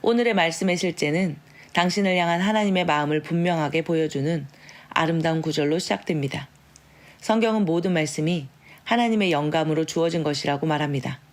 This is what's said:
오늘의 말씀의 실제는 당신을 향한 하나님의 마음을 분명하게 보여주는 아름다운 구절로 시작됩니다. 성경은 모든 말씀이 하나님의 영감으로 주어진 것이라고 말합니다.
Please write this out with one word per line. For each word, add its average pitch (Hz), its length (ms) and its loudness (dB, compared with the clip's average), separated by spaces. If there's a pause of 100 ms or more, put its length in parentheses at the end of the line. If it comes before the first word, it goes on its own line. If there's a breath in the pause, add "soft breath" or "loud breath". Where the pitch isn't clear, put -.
오늘의 233 320 2
말씀의 175 420 0
실제는 165 600 -2 (360 loud breath)
당신을 180 440 2
향한 170 220 2
하나님의 196 460 2
마음을 151 380 0
분명하게 165 580 0
보여주는 156 640 -2 (440 loud breath)
아름다운 160 520 0
구절로 156 380 0
시작됩니다. 156 680 -4 (720 loud breath)
성경은 220 460 2
모든 170 280 0
말씀이 156 540 -2 (360 loud breath)
하나님의 226 480 2
영감으로 156 540 0
주어진 165 360 0
것이라고 147 460 -2
말합니다. 143 520 -2 (140)